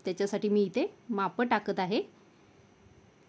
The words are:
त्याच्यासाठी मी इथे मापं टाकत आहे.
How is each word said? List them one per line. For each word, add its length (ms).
त्याच्यासाठी 440
मी 140
इथे 220
मापं 380
टाकत 320
आहे. 220